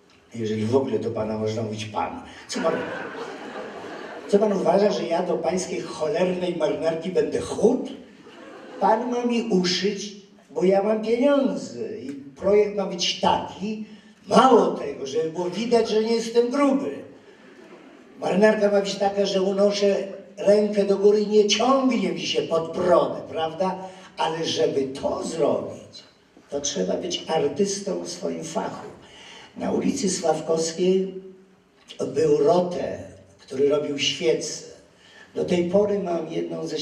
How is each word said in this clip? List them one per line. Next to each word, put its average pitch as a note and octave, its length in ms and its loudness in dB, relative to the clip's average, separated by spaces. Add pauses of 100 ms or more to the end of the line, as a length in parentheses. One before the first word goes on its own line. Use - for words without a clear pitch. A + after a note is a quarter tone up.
(340)
Jeżeli G#2+ 320 -2
w B2 100 4
ogóle A#2+ 220 2
do A2 120 -4
pana G#2+ 280 -4
można A2 240 -2
mówić G#2+ 220 -6
pan. - 380 -6 (260)
Co - 120 -6
pan, - 140 0 (1500)
co G3+ 100 4
pan G#3 140 2
uważa, F#3 380 2
że F3+ 140 -4
ja E3 180 0
do F3 160 -2
pańskiej F3 420 -4
cholernej F3 760 -2
marynarki D#3+ 540 -2
będę D3+ 300 0
chód? - 480 2 (920)
Pan A3+ 300 2
ma A#3+ 140 -2
mi A#3 180 0
uszyć, F#3 680 0 (380)
bo D#3 140 -4
ja G3 180 4
mam G#3+ 220 0
pieniądze A#3+ 920 0
i C4 140 -12
projekt G3+ 640 0
ma F#3+ 100 -2
być F3+ 340 -4
taki, - 640 -2 (440)
mało - 380 8
tego, - 400 -4
żeby D#3 240 -2
było F3 200 -4
widać, A3+ 380 2
że G#3+ 160 2
nie A#3 100 0
jestem A#3+ 360 2
gruby. C#4 400 2 (1300)
Marynarka G3+ 500 4
ma G3+ 100 4
być - 140 -2
taka, G3+ 320 0
że F#3+ 160 0
unoszę G3+ 540 2 (400)
rękę G#3 480 4
do G3 120 2
góry G#3 240 6
i G3+ 60 0
nie G#3 220 6
ciągnie A#3 640 2
mi - 80 -4
się - 220 -2
pod E3 340 -2
brodę, E3+ 520 4
prawda? D#3+ 500 -2 (380)
Ale D#3+ 300 -2
żeby - 360 0
to - 420 -4
zrobić, - 800 -4 (480)
to C#3+ 100 -4
trzeba F3+ 340 -2
być - 340 -6
artystą F3 760 -2
w - 40 -10
swoim - 360 -6
fachu. - 420 -6 (720)
Na - 160 -4
ulicy - 380 0
Sławkowskiej E3+ 1040 0 (1000)
był D3 220 4
Rote, C#3+ 640 2 (400)
który C3+ 300 0
robił C#3 300 0
świece. - 640 -2 (720)
Do - 100 -2
tej F3 260 2
pory G3+ 280 4
mam E3+ 340 -4
jedną E3 340 -6
ze, D3+ 160 -6